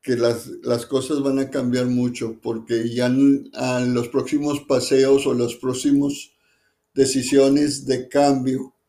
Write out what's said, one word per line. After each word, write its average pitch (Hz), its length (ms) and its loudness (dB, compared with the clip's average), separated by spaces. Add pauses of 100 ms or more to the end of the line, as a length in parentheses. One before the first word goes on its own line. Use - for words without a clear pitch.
que 127 120 0
las, 120 300 0 (160)
las 120 240 -2
cosas 135 380 -2
van 135 160 0
a 135 100 -4
cambiar 127 380 -2
mucho, 123 520 -4
porque 113 540 -4
ya 123 140 0
en, 139 440 2
en 123 440 -2
los 120 140 -2
próximos 143 500 -2
paseos 135 680 2
o 131 80 0
las 120 220 -2
próximas 139 800 -2 (600)
decisiones 139 960 2
de 127 200 -2
cambio 131 680 0 (140)